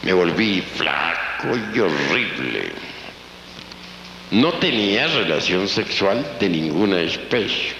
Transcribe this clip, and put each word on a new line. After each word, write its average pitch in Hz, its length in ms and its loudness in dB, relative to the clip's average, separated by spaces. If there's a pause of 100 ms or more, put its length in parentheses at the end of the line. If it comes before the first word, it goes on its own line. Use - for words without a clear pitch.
Me 92 100 2
volví 90 480 4
flaco 82 960 -2 (160)
y 117 60 0
horrible. 71 920 0 (1600)
No 135 220 4
tenía 120 540 2
relación 95 600 2
sexual 107 720 0
de 101 100 2
ninguna 85 520 2
especie - 800 -2